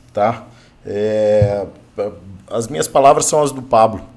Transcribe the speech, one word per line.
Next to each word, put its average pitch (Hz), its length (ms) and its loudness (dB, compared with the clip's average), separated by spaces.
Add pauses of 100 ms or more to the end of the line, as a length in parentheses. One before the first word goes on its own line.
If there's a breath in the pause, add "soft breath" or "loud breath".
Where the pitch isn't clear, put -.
(120)
tá? 110 340 -2 (400 soft breath)
É, 104 800 0 (840)
as 117 180 -6
minhas 156 200 -6
palavras 147 380 4
são 151 160 0
as 143 100 -2
do 131 100 -12
Pablo, 110 400 2 (160)